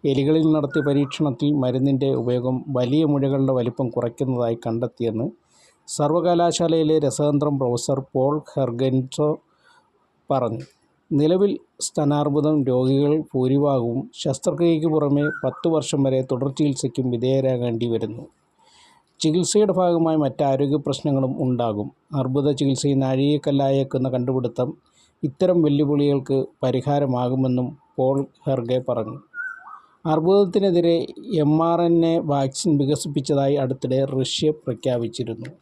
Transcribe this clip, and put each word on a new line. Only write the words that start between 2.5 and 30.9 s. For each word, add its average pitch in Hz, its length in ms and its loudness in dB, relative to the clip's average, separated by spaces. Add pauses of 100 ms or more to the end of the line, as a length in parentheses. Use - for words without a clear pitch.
വലിയ 131 360 2
മുഴകളുടെ 135 480 2
വലിപ്പം 123 360 -2
കുറയ്ക്കുന്നതായി 120 680 -2
കണ്ടെത്തിയെന്ന് 117 760 -4 (600)
സർവകലാശാലയിലെ 165 1080 2
രസതന്ത്രം 147 600 0
പ്രൊഫസർ 131 440 -2 (100)
പോൾ 143 300 0 (140)
ഹെർഗൻസോ 131 840 0 (920)
പറഞ്ഞു. 127 340 -2 (460)
നിലവിൽ 175 480 2 (220)
സ്തനാർബുദം 147 840 0
രോഗികൾ 135 560 2
ഭൂരിഭാഗവും 135 920 0
ശസ്ത്രക്രിയയ്ക്ക് 165 720 0
പുറമെ 147 380 2 (200)
പത്ത് 135 240 -2
വർഷം 151 340 0
വരെ 135 200 2
തുടർ 131 260 -2
ചികിത്സയ്ക്കും 135 640 -2
വിധേയരാകേണ്ടി 120 760 0
വരുന്നു. 113 360 -4 (960)
ചികിത്സയുടെ 185 520 2
ഭാഗമായി 165 440 2
മറ്റ് 143 260 0
ആരോഗ്യ 139 340 2
പ്രശ്നങ്ങളും 135 680 -2
ഉണ്ടാകും. 120 480 -2 (240)
അർബുദ 135 360 0
ചികിത്സയിൽ 139 480 0
നാഴികക്കല്ലായേക്കുന്ന 135 1120 0
കണ്ടുപിടുത്തം 127 600 -2 (520)
ഇത്തരം 175 400 2
വെല്ലുവിളികൾക്ക് 143 840 2 (180)
പരിഹാരമാകുമെന്നും 127 1160 0 (180)
പോൾ 135 300 0 (200)
ഹെർഗെ 127 320 -2
പറഞ്ഞു. 120 400 -4 (880)
അർബുദത്തിനെതിരെ 175 1000 2 (280)